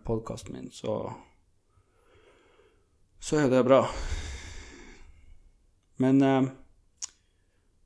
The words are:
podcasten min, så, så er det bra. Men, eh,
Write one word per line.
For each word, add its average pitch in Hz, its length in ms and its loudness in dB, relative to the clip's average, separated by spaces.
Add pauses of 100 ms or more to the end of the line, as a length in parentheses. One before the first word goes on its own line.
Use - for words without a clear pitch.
podcasten - 500 -6
min, - 160 -14
så, 110 300 -6 (2250)
så 151 220 0
er 135 100 2
det 127 140 6
bra. 131 160 8 (2250)
Men, 135 220 4
eh, 135 260 4 (1400)